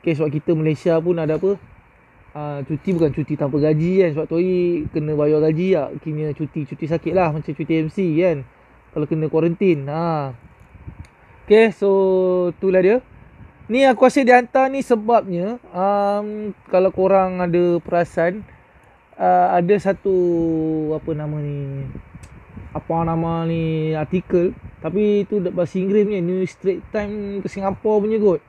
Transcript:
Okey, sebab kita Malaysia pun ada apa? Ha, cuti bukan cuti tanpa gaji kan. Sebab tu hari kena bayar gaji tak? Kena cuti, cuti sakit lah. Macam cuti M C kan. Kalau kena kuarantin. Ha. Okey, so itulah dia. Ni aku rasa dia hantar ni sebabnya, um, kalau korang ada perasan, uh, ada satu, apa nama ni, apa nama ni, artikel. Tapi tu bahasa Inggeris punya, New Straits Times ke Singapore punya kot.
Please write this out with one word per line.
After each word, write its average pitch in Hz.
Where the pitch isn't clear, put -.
Okey, 165
sebab 156
kita 151
Malaysia 156
pun 170
ada 156
apa? 190
Ha, 147
cuti 156
bukan 160
cuti 151
tanpa 143
gaji 160
kan. 165
Sebab 156
tu 165
hari 175
kena 151
bayar 151
gaji 160
tak? 143
Kena 151
cuti, 151
cuti 151
sakit 160
lah. 170
Macam 160
cuti 156
M 160
C -
kan. 151
Kalau 151
kena 156
kuarantin. 165
Ha. 156
Okey, 220
so 196
itulah 190
dia. 202
Ni 247
aku 262
rasa 269
dia 247
hantar 262
ni 269
sebabnya, 214
um, 202
kalau 190
korang 185
ada 175
perasan, 175
uh, 180
ada 180
satu, 196
apa 156
nama 151
ni, 143
apa 165
nama 165
ni, 160
artikel. 175
Tapi 202
tu 202
bahasa 175
Inggeris 196
punya, 196
New 185
Straits -
Times 202
ke 196
Singapore 202
punya 214
kot. 202